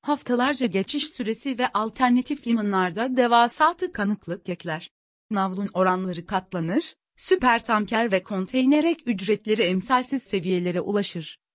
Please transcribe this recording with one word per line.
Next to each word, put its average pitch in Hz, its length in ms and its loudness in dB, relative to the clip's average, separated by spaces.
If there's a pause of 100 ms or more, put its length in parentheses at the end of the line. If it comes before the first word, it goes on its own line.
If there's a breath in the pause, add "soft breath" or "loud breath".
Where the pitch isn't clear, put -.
haftalarca 262 640 0
geçiş 196 440 -2
süresi 220 500 -6
ve 247 80 0
alternatif 247 800 0
limanlarda 208 720 0
devasa 240 560 4
tıkanıklık 208 760 -4
ekler. 175 400 -8 (420)
Navlun 190 420 -2
oranları 185 520 0
katlanır, 185 680 -4 (240)
süper 247 480 2
tanker 220 460 0
ve 185 120 0
konteyner 262 600 2
ek 330 220 0
ücretleri 214 560 0
emsalsiz 247 600 0
seviyelere 180 580 -2
ulaşır. 202 560 -4 (180)